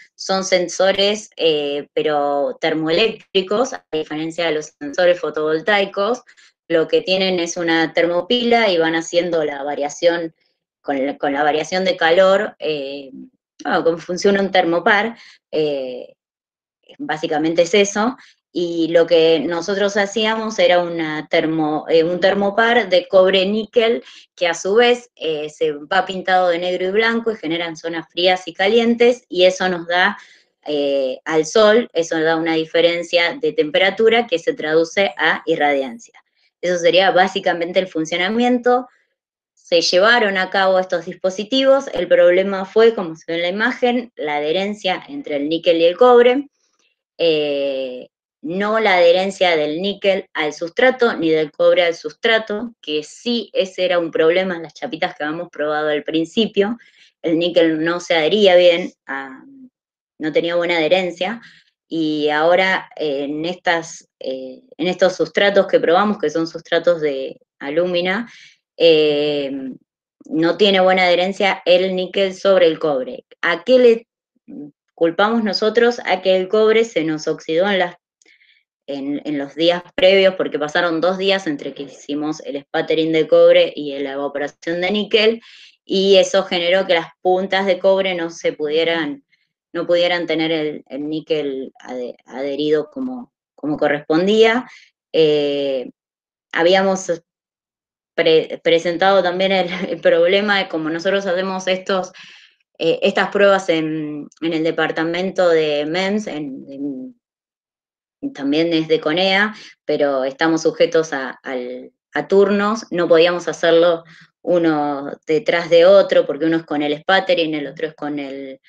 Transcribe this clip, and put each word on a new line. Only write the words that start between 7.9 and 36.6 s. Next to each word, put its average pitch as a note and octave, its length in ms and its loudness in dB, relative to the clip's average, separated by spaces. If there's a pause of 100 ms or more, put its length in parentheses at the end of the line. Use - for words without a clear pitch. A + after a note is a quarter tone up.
termopila G#3+ 760 0
y F3 80 0
van E3 180 0
haciendo E3 500 -2
la C#3+ 180 -6
variación, D#3+ 680 -2 (480)
con C#3 240 -2
la, C#3 120 -6
con D3 140 -2
la C#3 120 0
variación D#3 420 -2
de F3+ 120 0
calor, F#3+ 640 2
eh, C#3 500 -8 (540)
bueno, F3 200 -2
como E3 140 0
funciona G3 440 0
un F#3+ 100 -2
termopar, G3 640 0 (340)
eh, C#3 640 -6 (800)
básicamente D#3 640 -2
es E3 100 0
eso. G#3 440 0 (380)
Y E3+ 340 -2
lo E3 180 4
que E3 320 4
nosotros F#3+ 580 -2
hacíamos G#3+ 640 -2
era F3 240 4
una D#3+ 440 -6
termo-, D#3+ 640 -2
eh, D#3+ 140 4
un F3 160 -2
termopar G3+ 680 0
de F3+ 200 0
cobre F#3+ 380 4
níquel, A3 580 -2 (320)
que F3 120 -2
a E3+ 60 0
su F#3+ 220 -2
vez, A#3+ 400 2
eh, D3+ 340 -6
se D#3 220 -4
va D3+ 340 -2
pintado F#3 440 0
de E3+ 100 0
negro F3+ 260 -4
y F#3 60 -2
blanco A3+ 400 0
y G#3+ 40 -6
generan E3 420 -6
zonas E3 340 -10
frías F3+ 360 0
y D#3+ 60 -16
calientes, A#3 720 2
y F3+ 180 2
eso F#3 240 2
nos E3+ 180 -6
da, F#3 300 0 (500)
eh, C#3 580 -2
al D#3 200 0
sol, A3 480 4
eso E3 260 -2
da D#3+ 160 2
una E3 180 -2
diferencia E3+ 880 0
de D#3 120 -2
temperatura F#3+ 720 2
que E3+ 100 -4
se D#3+ 160 -4
traduce E3 640 -2
a E3 280 0
irradiancia. C#3+ 800 -2 (380)